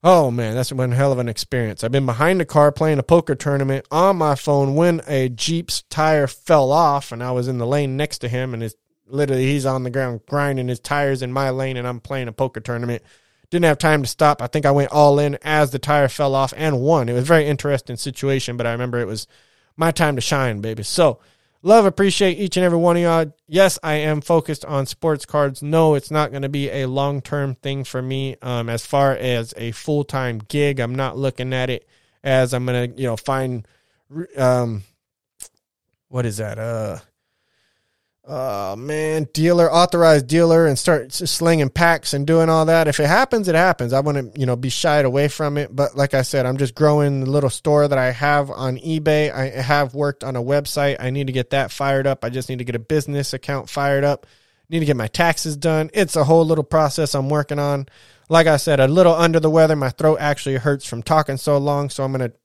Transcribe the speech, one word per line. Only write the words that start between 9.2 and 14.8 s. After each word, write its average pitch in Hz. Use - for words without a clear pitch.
he's 139
on 131
the 127
ground 123
grinding 143
his 123
tires 139
in 123
my 135
lane, 131
and 123
I'm 123
playing 131
a 113
poker 127
tournament. 120
Didn't 175
have 156
time 156
to 120
stop. 147
I 123
think 147
I 139
went 139